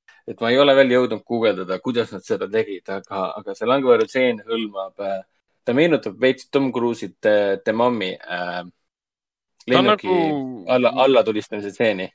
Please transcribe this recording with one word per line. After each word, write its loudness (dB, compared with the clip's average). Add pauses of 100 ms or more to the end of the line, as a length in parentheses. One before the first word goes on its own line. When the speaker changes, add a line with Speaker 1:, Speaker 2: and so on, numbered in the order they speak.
(280)
Speaker 1:
Et -12
ma 0
ei 2
ole 6
veel 6
jõudnud 2
guugeldada, -2
kuidas -4
nad -12
seda -4
tegid, -4
aga, -6
aga -12
see -6
langevarjutseen 2
hõlmab, -8
äh, -6 (480)
ta -2
meenutab 0
veits 0
Tom 0
Cruise'it, -6
äh, 2
The -4
Mummy, -2
äh, -10 (1000)
Speaker 2:
Ta 2
on 2
Speaker 1:
lennuki 0
Speaker 2:
nagu -2
Speaker 1:
alla, 4
allatulistamise 2
stseeni. -2